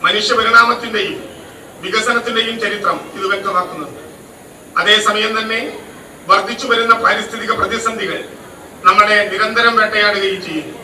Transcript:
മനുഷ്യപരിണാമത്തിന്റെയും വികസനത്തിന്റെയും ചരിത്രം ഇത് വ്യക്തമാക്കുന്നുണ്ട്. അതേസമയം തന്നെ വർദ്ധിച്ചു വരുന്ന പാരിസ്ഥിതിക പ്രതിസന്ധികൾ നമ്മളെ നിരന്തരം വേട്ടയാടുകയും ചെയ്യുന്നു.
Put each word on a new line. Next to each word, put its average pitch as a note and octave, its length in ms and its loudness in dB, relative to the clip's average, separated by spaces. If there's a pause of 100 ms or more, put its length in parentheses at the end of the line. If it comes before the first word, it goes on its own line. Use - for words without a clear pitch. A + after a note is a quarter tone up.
മനുഷ്യപരിണാമത്തിന്റെയും A3 1120 2 (640)
വികസനത്തിന്റെയും A3+ 800 0
ചരിത്രം - 400 0 (140)
ഇത് F#3+ 120 -4
വ്യക്തമാക്കുന്നുണ്ട്. F#3+ 760 -4 (800)
അതേസമയം G#3+ 580 2
തന്നെ A3 220 -2 (680)
വർദ്ധിച്ചു G#3+ 380 2
വരുന്ന A3+ 280 4
പാരിസ്ഥിതിക G#3 580 -2
പ്രതിസന്ധികൾ A3 720 -2 (600)
നമ്മളെ G#3 480 4
നിരന്തരം A3+ 440 2
വേട്ടയാടുകയും G#3 680 2
ചെയ്യുന്നു. D#3 420 -8